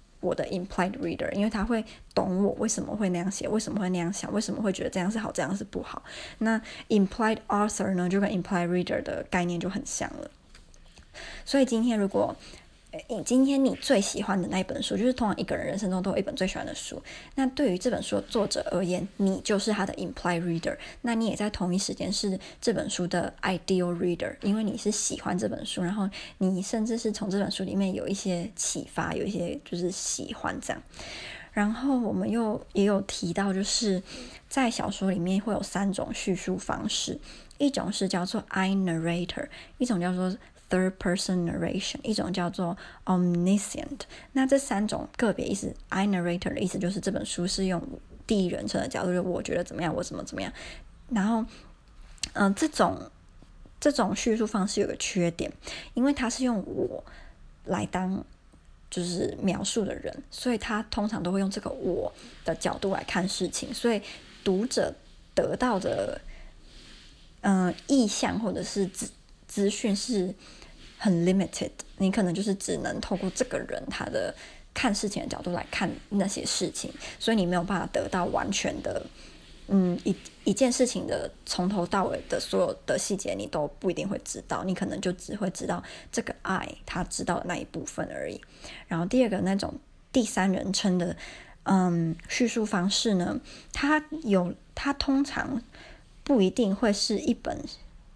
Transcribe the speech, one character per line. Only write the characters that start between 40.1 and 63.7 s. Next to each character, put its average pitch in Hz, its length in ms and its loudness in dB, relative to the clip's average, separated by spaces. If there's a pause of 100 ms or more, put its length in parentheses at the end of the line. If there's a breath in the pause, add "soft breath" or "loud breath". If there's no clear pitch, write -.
做 185 160 2 (400 loud breath)
third 185 300 4
person 175 520 2
narration， - 520 -2
一 220 100 -2
种 196 180 0
叫 180 160 0
做 180 300 -2 (280 loud breath)
omniscient。 180 960 2 (320 loud breath)
那 269 120 4
这 277 140 6
三 208 280 0
种 - 300 -4
个 190 160 4
别 - 140 -2
意 196 80 0
思， - 180 -4 (160)
I 190 160 2
narrator 180 480 0
的 - 60 -4
意 196 80 0
思 - 100 -4
就 185 140 0
是 202 80 -4
这 196 120 0
本 - 140 -2
书 - 220 -2
是 190 180 0
用 180 160 0 (460)
第 202 180 4
一 175 40 0
人 - 180 -4
称 202 120 0
的 - 80 -2
角 - 140 -4
度， - 60 0
就 180 60 2
是 180 80 2
我 175 200 0
觉 - 140 -2
得 175 80 0
怎 - 120 -8
么 - 60 -4
样， 160 140 0
我 - 80 0
怎 - 120 -6
么 - 80 -6
怎 - 120 -10
么 95 80 -4
样。 - 100 -6 (560 loud breath)
然 202 160 2
后， 226 180 2 (920 loud breath)
嗯， 196 200 4
这 311 140 2
种， - 420 2 (720)
这 294 120 6
种 220 240 2
叙 220 220 2
述 226 80 2
方 202 220 0
式 - 120 0
有 202 60 4
个 - 120 -4
缺 170 340 2
点， - 200 -6 (440 loud breath)
因 240 80 2
为 285 100 6
它 240 160 0
是 262 140 -2
用 233 240 2
我 - 360 -2 (640 loud breath)
来 - 200 0
当， 185 380 -2 (640)
就 180 140 -2
是 175 380 -2
描 196 220 0
述 202 220 0
的 - 100 -4
人， - 340 -8
所 - 240 -2
以 220 40 0
他 214 260 -2
通 208 240 0
常 214 160 -2
都 175 80 0
会 196 80 2
用 196 100 2
这 202 120 -4
个 - 80 -6
我 - 420 -2 (320 loud breath)
的 165 120 0
角 - 220 -2
度 196 160 0
来 - 120 -2
看 185 220 0
事 185 200 -2
情， - 260 -6